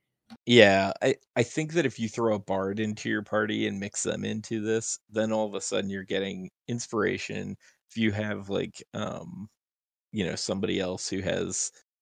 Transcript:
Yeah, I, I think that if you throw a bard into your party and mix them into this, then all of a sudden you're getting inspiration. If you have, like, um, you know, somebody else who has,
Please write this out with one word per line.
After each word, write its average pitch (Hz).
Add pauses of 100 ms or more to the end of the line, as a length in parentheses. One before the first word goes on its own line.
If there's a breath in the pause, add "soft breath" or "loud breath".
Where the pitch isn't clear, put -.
(460)
Yeah, 98 (100)
I, 131 (200)
I -
think 156
that 165
if 123
you 113
throw 113
a 101
bard 98
into 107
your 107
party 107
and 101
mix 101
them -
into 110
this, 110 (100)
then 110
all 110
of 98
a 98
sudden 101
you're 98
getting 95 (180)
inspiration. 101 (340 soft breath)
If -
you 110
have, 101
like, 92 (100)
um, - (600)
you 104
know, 78
somebody 98
else 92
who 95
has, 90 (300 soft breath)